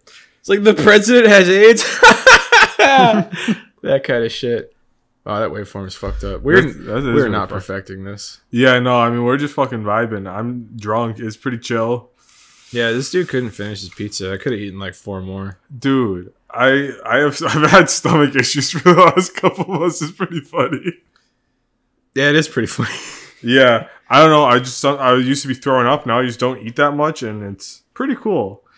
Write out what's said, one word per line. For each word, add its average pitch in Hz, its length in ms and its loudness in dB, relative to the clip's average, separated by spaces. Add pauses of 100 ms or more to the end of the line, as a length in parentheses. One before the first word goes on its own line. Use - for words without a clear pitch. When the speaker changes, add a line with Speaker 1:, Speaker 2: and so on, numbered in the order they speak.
(420)
Speaker 1:
It's - 60 -10
like, 202 140 0
"The 214 100 6
president 208 540 6
has 196 240 6
aids?" 208 340 6
<laughs> 285 1800 4 (220)
That 135 220 -2
kind 120 200 -2
of 113 80 -4
shit. - 420 -6 (500)
Wow, 104 160 -6
that 104 100 -4
waveform 98 360 -12
is 92 80 -14
fucked - 300 -10
up. 95 180 -10
We're, 170 200 2
Speaker 2:
That's, 147 140 -6
that - 220 -8
is 139 60 -6
Speaker 1:
we're 127 100 -4
Speaker 2:
really 135 160 2
Speaker 1:
not 101 200 -6
Speaker 2:
fucked. 98 160 -10
Speaker 1:
perfecting 95 380 -12
this. 101 360 -18 (100)
Speaker 2:
Yeah, 127 280 2
no, 123 200 0
I 117 120 2
mean, 120 140 -4
we're 123 120 0
just 143 180 -6
fucking 120 280 -4
vibing. 104 480 -4
I'm 113 460 -10
drunk. 110 420 -4
It's 113 180 -10
pretty 123 220 -8
chill. 117 500 -6 (640)
Speaker 1:
Yeah, 117 200 -2
this 120 180 -6
dude 180 180 -4
couldn't 123 220 -6
finish 104 300 -12
his 95 100 -18
pizza. 98 420 -10
I 98 60 -8
coulda 123 200 -6
eaten, 98 200 -12
like, 95 160 -12
four 98 260 -12
more. 95 380 -12 (200)
Speaker 2:
Dude, 117 540 -2 (180)
I, 131 420 0 (120)
I 113 140 -2
have, 143 240 -2
<laughs> 151 40 -4
I've 147 240 0
had 185 200 6
stomach 151 440 0
issues 135 360 -2
for 175 240 4
the 156 60 4
last 180 360 2
couple 180 300 -4
months. 175 340 -4
It's 160 120 -8
pretty 170 280 -8
funny. 160 540 -6 (1200)
Speaker 1:
Yeah, 139 160 0
it 147 60 2
is 151 120 0
pretty 113 200 -4
funny. 117 260 -6
<laughs> - 480 -18
Speaker 2:
Yeah, 120 460 4 (220)
I 131 100 6
don't 160 100 8
know. 151 140 4
I 123 140 4
just, 127 260 -8
I 139 320 2
used 131 260 -2
to 139 60 -10
be 127 60 -6
throwing 127 320 0
up. 147 200 -2
Now 120 140 0
I 127 60 -2
just 113 140 -8
don't 123 260 -4
eat 117 100 -14
that 147 160 0
much, 151 300 -4
and 107 200 -8
it's 101 400 -14 (120)
pretty 269 220 -4
cool. 113 460 -4 (160)